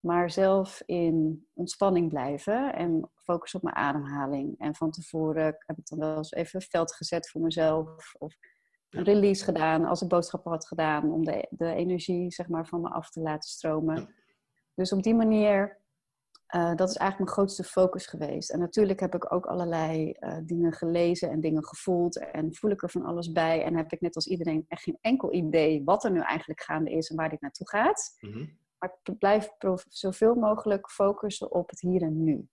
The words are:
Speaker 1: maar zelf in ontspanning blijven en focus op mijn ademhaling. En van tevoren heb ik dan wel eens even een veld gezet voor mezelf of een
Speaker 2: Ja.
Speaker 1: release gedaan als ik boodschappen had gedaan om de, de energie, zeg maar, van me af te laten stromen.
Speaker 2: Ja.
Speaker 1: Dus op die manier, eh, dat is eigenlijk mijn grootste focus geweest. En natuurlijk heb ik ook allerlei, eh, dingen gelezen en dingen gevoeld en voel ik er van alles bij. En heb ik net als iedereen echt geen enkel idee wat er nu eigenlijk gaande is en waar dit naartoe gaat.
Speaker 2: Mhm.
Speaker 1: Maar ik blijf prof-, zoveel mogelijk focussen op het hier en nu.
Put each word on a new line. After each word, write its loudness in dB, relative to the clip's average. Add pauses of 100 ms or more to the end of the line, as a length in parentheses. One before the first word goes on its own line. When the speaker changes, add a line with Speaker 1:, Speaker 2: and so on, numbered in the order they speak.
Speaker 1:
maar 2
zelf 2
in 2
ontspanning 2
blijven -2
en -2
focus -4
op -6
mijn -4
ademhaling. -2
En -4
van -2
tevoren -2 (140)
heb -10
ik -18
dan -8
wel -2
eens -6
even -4
een -14
veld 0
gezet -6
voor -6
mezelf 0
of -12 (560)
een -4
Speaker 2:
Ja. 6
Speaker 1:
release 4
gedaan 2
als 0
ik -4
boodschappen 0
had -4
gedaan 0
om 0
de, -2
de -2
energie, -2
zeg -10
maar, -4
van -6
me -4
af -8
te -10
laten -4
stromen. -2
Speaker 2:
Ja. -8 (680)
Speaker 1:
Dus -2
op 2
die 4
manier, 4 (640)
eh, 0
dat 2
is -6
eigenlijk 0
mijn 0 (180)
grootste -6
focus 2
geweest. -6
En -2
natuurlijk 2
heb -2
ik -2
ook 0
allerlei, -2
eh, -8
dingen 2
gelezen 2
en -2
dingen 2
gevoeld 0
en -4
voel 0
ik -2
er -4
van -4
alles -4
bij. 2
En 0
heb -2
ik -6
net -2
als -4
iedereen -2
echt -10
geen -6
enkel 0
idee 2
wat 2
er 2
nu 2
eigenlijk -4
gaande -2
is -2
en -6
waar 0
dit -10
naartoe -10
gaat. 0
Speaker 2:
Mhm. -10 (320)
Speaker 1:
Maar -6
ik -8
blijf 4
prof-, 0
zoveel 2
mogelijk 0
focussen -2
op 0
het -16
hier 2
en 0
nu. 0